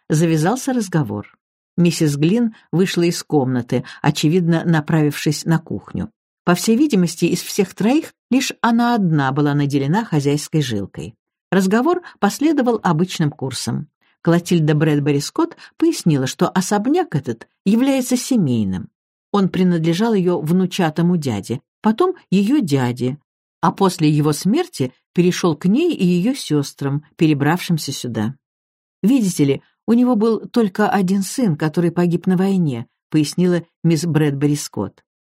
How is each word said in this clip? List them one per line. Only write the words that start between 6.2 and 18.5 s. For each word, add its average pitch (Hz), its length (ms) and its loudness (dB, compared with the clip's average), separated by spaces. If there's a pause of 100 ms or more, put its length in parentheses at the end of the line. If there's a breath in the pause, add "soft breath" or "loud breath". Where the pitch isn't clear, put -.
По 180 100 2
всей 220 220 0
видимости, 185 500 2
из 175 140 -2
всех - 340 -4
троих 269 400 -2 (160)
лишь 262 300 0
она 240 340 0
одна 156 360 0
была 147 240 0
наделена 143 500 0
хозяйской 147 580 0
жилкой. 104 520 -8 (380)
Разговор 233 500 2 (160 loud breath)
последовал 277 640 0
обычным 170 480 0
курсом. 131 580 -8 (340)
Клотильда 170 520 2
Брэдбери 147 460 0
Скотт 330 360 -4 (200 loud breath)
пояснила, 165 500 0
что - 220 -2
особняк 220 680 0
этот - 320 -6 (180)
является 254 520 2
семейным. 120 720 0 (420)